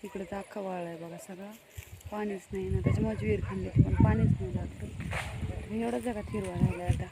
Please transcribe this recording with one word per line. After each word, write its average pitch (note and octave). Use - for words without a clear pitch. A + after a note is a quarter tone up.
इकडं G3
तर F#3+
अख्खा G3
वाळला F3+
आहे E3
बघा E3+
सगळा. F#3+
पाणीच G#3
नाही F#3+
ना, F#3
त्याच्यामुळे G#3+
विहीर G#3
खणली F#3+
होती, -
पण -
पाणीच -
नाही F#3
लागतं. -
एवढ्या A#3
जागा A3
हिरवा G3+
राहिला F3
आता F3+